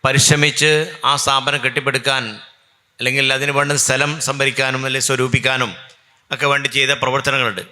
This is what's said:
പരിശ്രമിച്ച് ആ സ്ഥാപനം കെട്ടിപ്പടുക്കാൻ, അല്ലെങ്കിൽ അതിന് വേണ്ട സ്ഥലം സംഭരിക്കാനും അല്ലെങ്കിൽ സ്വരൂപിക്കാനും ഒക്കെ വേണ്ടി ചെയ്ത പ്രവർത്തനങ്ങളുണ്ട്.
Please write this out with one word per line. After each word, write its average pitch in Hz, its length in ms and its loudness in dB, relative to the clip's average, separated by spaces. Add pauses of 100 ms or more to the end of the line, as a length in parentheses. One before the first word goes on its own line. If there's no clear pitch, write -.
പരിശ്രമിച്ച് 147 840 2 (140)
ആ 139 100 4
സ്ഥാപനം 139 500 0
കെട്ടിപ്പടുക്കാൻ, 131 760 -2 (600)
അല്ലെങ്കിൽ 135 340 0
അതിന് 143 180 -2
വേണ്ട 143 200 0
സ്ഥലം 143 500 0
സംഭരിക്കാനും 135 640 -2
അല്ലെങ്കിൽ 131 140 -2
സ്വരൂപിക്കാനും 127 760 0 (580)
ഒക്കെ 139 160 -2
വേണ്ടി 139 200 2
ചെയ്ത 135 220 0
പ്രവർത്തനങ്ങളുണ്ട്. 131 720 0 (100)